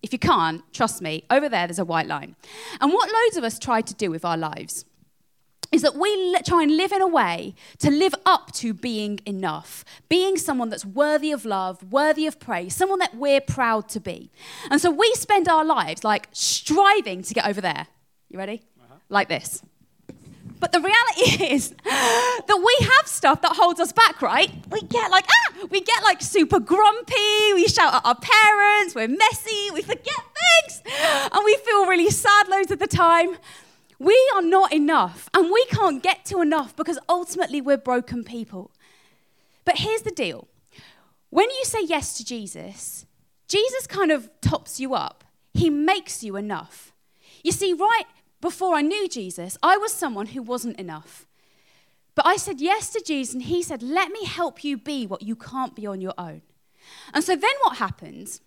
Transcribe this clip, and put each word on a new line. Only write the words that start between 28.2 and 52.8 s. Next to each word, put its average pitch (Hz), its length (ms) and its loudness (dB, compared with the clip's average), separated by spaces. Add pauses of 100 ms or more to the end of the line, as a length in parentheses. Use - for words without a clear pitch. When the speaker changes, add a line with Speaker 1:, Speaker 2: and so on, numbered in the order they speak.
Speaker 1:
we're 226 120 -4
messy, 415 640 -2
we 311 100 -8
forget - 240 -8
things, 640 760 0 (500)
and 415 140 0
we 427 200 4
feel 415 200 4
really 359 240 2
sad 403 380 4
loads 381 240 0
of 370 80 -6
the - 80 -2
time. 339 500 2 (600)
We 370 180 6 (160)
are 392 80 2
not 370 300 4
enough, 285 640 0
and 349 180 2
we 480 140 4
can't 359 360 0
get 359 240 -2
to 392 140 -4
enough 302 360 0
because 302 220 -4 (120)
ultimately 339 500 -2
we're 277 180 2
broken 247 460 -4
people. 214 480 -14 (920)
But 349 140 2
here's 440 240 -2
the 427 80 -6
deal. 180 360 -8 (840)
When 415 200 2
you 523 160 -6
say 440 180 -4
yes 311 340 -4
to 220 80 -12
Jesus, 196 800 -14 (440)
Jesus 494 380 -2
kind 370 220 0
of 262 200 -2 (100)
tops - 400 -4
you 262 140 -6
up. - 320 -6 (280)
He 330 160 2
makes 311 540 -2
you 196 140 -8
enough. - 560 -10 (500)
You 330 80 0
see, 381 220 -2
right 415 320 0 (340)
before 359 340 -2
I 302 80 2
knew 370 280 -2
Jesus, 185 520 -12
I 349 140 4
was 415 160 -2
someone 220 360 -6
who 254 140 -12
wasn't 240 380 -8
enough. 165 480 -16 (880)
But 294 100 2
I 370 120 4
said 330 240 -8
yes 381 300 -2